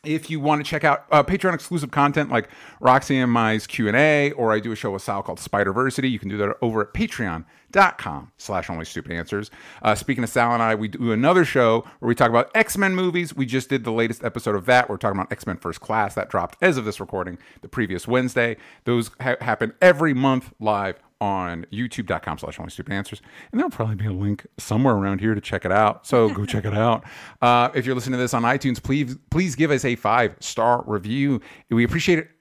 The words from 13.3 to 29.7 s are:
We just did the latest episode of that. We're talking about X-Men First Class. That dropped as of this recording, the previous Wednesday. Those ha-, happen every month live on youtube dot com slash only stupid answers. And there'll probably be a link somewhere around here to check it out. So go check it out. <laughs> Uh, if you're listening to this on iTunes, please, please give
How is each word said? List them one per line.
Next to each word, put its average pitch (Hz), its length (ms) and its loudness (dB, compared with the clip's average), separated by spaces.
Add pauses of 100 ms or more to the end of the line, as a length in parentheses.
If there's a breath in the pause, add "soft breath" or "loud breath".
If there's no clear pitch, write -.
We 135 100 -2
just 123 240 -4
did 127 140 0
the 117 80 -4
latest 113 320 -2
episode 113 320 -2
of 92 100 -4
that. 123 240 4
We're 98 80 -4
talking 98 220 -2
about 92 120 -4
X-Men 98 260 -6
First 85 220 -8
Class. 107 360 -2
That 98 140 -4
dropped 90 340 -4
as 170 140 4
of 110 80 -6
this 104 140 -6
recording, 90 380 -6 (240 loud breath)
the - 60 -20
previous 95 400 -4
Wednesday. 120 500 0 (280 loud breath)
Those 120 260 0 (100)
ha-, 123 200 0
happen 123 320 -2 (100)
every 160 320 4
month 131 440 0
live 101 380 -2 (240)
on 90 500 -4
youtube 113 360 -8
dot 87 160 -4
com 80 160 -6
slash - 200 -12
only 82 120 -12
stupid - 200 -12
answers. 98 300 -8 (300 loud breath)
And 226 80 -2
there'll 330 100 0
probably 110 260 -4
be 104 120 -4
a 101 60 -2
link 101 340 -4 (100)
somewhere 120 380 2
around 98 260 0
here 110 140 2
to 101 60 -4
check - 220 -6
it 90 80 0
out. 104 360 2
So 117 220 4
go 95 160 -4
check 107 200 -4
it 104 80 -2
out. 110 360 2
<laughs> - 40 -20 (280 loud breath)
Uh, 123 340 4
if 123 100 -2
you're 131 100 -2
listening 123 220 -4
to 123 40 -2
this 123 120 -2
on 117 100 0
iTunes, 127 400 0
please, 135 320 -2 (140)
please 165 260 0
give 151 160 2